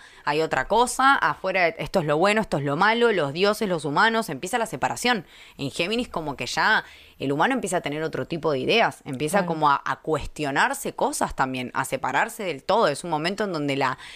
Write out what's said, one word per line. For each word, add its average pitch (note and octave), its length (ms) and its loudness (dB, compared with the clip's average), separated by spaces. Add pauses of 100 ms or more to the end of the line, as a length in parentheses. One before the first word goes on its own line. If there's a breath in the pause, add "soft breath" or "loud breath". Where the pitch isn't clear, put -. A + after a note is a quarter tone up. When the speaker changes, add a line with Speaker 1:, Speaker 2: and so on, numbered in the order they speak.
(240 loud breath)
Speaker 1:
hay D3+ 160 0
otra D#3 280 0
cosa, B3 480 4
afuera F3+ 480 0
de, D#3+ 140 2
esto D#3+ 200 0
es E3 80 0
lo D3+ 100 2
bueno, G3+ 240 4
esto F3+ 180 -2
es C#3 60 -2
lo C#3+ 120 0
malo, A3+ 340 4
los D#3 220 0
dioses, G3+ 360 0
los E3+ 160 -2
humanos, G#3+ 440 2
empieza E3 280 -6
la A3+ 100 0
separación. D3+ 600 -2 (320 loud breath)
En C#3 140 -6
Géminis G#3+ 360 -2
como D3+ 280 -6
que B2+ 100 -8
ya F#3 380 2 (340 loud breath)
el C3+ 140 -2
humano F3 220 2
empieza F#3+ 240 -2
a - 20 -4
tener D3+ 240 -6
otro C#3+ 240 -4
tipo D#3+ 240 -2
de C3 80 0
ideas, E3 440 0
empieza D3 340 -2
Speaker 2:
Claro. F#3 100 0
Speaker 1:
como D#3 200 2
a, C#3 160 2
a C3+ 120 -4
cuestionarse D#3 1000 -2
cosas - 400 -2
también, C3 400 -2
a C3+ 100 -2
separarse D3 600 -2
del D3 180 -6
todo. G#3 240 4
Es C#3+ 160 0
un F3 80 -6
momento E3+ 320 -2
en G3 100 -2
donde C#3+ 220 0
la, C3+ 240 0 (180 loud breath)